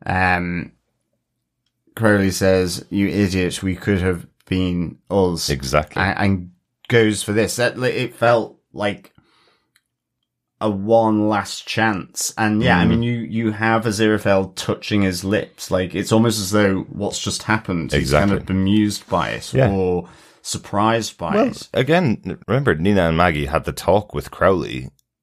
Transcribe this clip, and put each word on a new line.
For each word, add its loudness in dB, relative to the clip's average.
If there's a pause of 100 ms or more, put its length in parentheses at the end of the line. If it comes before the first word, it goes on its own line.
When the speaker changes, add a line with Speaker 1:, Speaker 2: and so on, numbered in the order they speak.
Speaker 1:
um, -2 (1200)
Crowley 4
says, 2
"You 0
idiot, 0
we -2
could 0
have -2 (200)
been -2 (120)
us." 2
Speaker 2:
Exactly. -2
Speaker 1:
A-, -2
and 0 (380)
goes 2
for -6
this. 0
That, -2
li-, -2
it -4
felt 0 (140)
like -6 (1500)
a 0
one 2
last -4
chance. -4
And 0
yeah, 4
I 4
Speaker 2:
Mm. 4
Speaker 1:
mean, 2
you, -2
you -2
have 0
Aziraphale 2
touching -2
his 0
lips. -4
Like, -2
it's -2
almost 4
as -6
though 2
what's -8
just -6
happened, -4
he's 2
Speaker 2:
Exactly. 2
Speaker 1:
kind 0
of -12
bemused 0
by -2
it -8
Speaker 2:
Yeah. 2
Speaker 1:
or -2 (340)
surprised -2
by -4
Speaker 2:
Well, 2
Speaker 1:
it. -10
Speaker 2:
again, 0
remember, 0
Nina 2
and 2
Maggie 2
had -2
the -4
talk 0
with -8
Crowley. 0 (320)